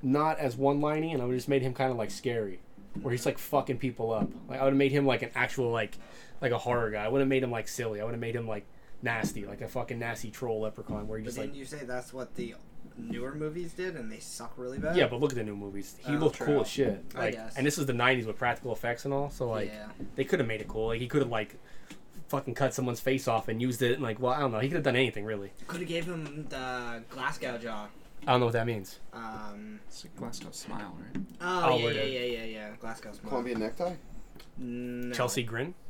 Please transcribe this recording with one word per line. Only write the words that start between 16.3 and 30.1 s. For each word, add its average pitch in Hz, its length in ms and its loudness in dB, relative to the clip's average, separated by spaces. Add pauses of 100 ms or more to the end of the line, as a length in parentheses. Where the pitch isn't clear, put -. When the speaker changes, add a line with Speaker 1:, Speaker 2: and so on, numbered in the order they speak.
Speaker 2:
true. 123 100 -4
Speaker 1:
cool 143 160 6
as 104 60 0
shit. 113 360 0 (120)
Speaker 2:
I 127 40 -6
Speaker 1:
Like, 113 140 0
Speaker 2:
guess. 113 240 -6
Speaker 1:
and 131 80 2
this 147 120 4
was 143 100 2
the 127 60 2
nineties 120 340 6
with 104 100 -2
practical 120 360 0
effects 120 320 -2
and 139 80 0
all, 139 180 0
so, 127 180 -2
like, 104 200 0
Speaker 2:
Yeah. 107 180 -10 (280)
Speaker 1:
they 135 80 2
could 175 160 4
have 120 80 4
made 110 140 -2
it 101 60 -6
cool. 110 200 0
Like, 117 140 0
he 123 60 -2
could 147 160 4
have, 120 80 0
like, 107 240 -2 (720)
fucking 135 280 -2
cut 131 180 4
someone's 123 260 0
face 131 280 2
off 113 200 4
and 113 140 0
used 123 200 2
it, 120 120 6
and, 139 100 0
like, 113 160 0
well, 127 140 4
I 143 60 2
don't 139 120 4
know. 107 80 0
He 131 80 2
could 175 80 0
have 147 80 2
done 131 120 4
anything, 117 300 4
really. 101 260 -4 (160)
Speaker 2:
Could 175 140 -6
have 165 80 -6
gave 170 160 -2
him 151 440 -6
the 123 600 -4
Glasgow 127 480 -4
jaw. 110 300 -4 (400)
Speaker 1:
I 139 40 4
don't 127 80 8
know 120 80 6
what 113 60 2
that 113 120 2
means. 110 320 -4 (160)
Speaker 2:
Um, 110 720 -8
Speaker 3:
It's - 160 -8
a - 40 -12
Glasgow - 440 -8